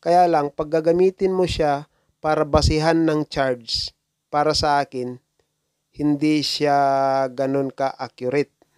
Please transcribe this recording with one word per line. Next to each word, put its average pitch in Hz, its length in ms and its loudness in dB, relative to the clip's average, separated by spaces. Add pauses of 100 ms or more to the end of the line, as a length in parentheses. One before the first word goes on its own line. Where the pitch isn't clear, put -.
Kaya 175 240 4
lang, 147 240 0
pag 151 180 -8
gagamitin 175 640 2
mo 185 160 0
siya 147 400 -2 (320)
para 156 240 0
basihan 156 540 2
ng 156 280 2
charge, 127 680 -6 (320)
para 147 260 0
sa 147 300 0
akin, 123 340 -8 (800)
hindi 147 480 0
siya 143 320 0 (560)
ganun 135 400 -4
ka-accurate. 135 800 -4 (240)